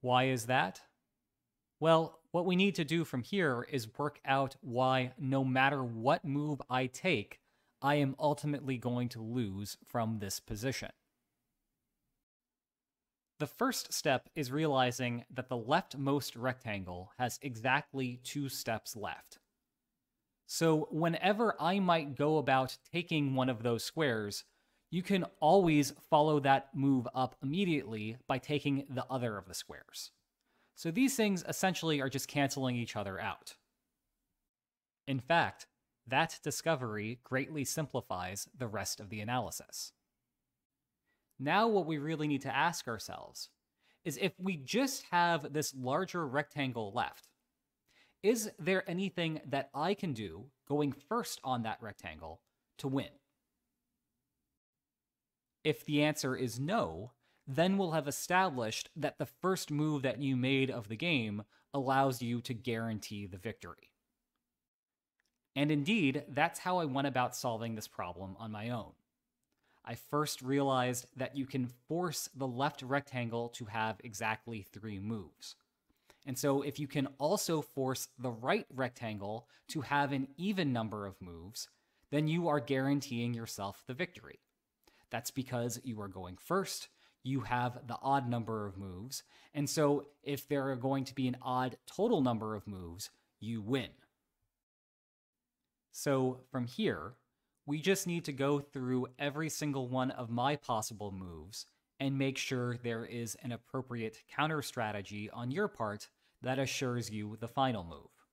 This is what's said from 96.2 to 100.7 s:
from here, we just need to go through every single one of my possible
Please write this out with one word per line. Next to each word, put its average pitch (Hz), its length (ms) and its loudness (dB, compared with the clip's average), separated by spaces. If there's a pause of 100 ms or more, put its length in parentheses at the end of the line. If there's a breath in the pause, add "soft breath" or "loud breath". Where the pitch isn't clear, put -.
from 123 160 -2
here, 120 460 -2 (520)
we 147 140 -2
just 185 260 2
need 170 200 -2
to 151 80 -4
go 139 260 2
through 127 480 -2 (100)
every 143 300 -2
single 139 400 -2
one 127 240 0
of 123 180 -6
my 123 280 2
possible 104 560 -4